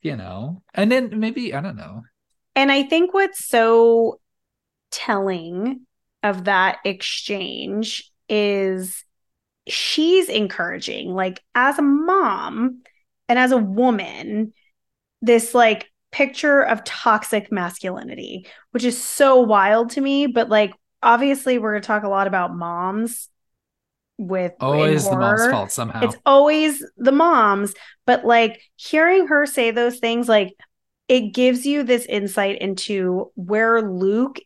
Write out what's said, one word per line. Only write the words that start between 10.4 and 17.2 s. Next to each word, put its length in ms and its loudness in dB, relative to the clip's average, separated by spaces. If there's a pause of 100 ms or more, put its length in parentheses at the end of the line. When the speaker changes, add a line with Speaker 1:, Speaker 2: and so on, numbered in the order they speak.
Speaker 2:
like, 300 -6 (100)
as 240 2
a 60 0
mom 960 0 (480)
and 80 2
as 140 4
a 60 4
woman, 960 -2 (680)
this, 320 2
like, 380 2 (200)
picture 500 2
of 240 0
toxic 680 -2